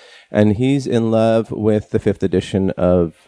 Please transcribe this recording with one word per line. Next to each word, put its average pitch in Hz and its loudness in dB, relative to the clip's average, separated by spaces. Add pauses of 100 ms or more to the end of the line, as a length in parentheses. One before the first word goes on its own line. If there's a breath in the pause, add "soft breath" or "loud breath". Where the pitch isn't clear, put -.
(320 loud breath)
And 104 2
he's 131 -2
in 113 -2
love 113 0
with 107 -2
the - -4
fifth 104 -2
edition 95 -2
of, 90 0 (120)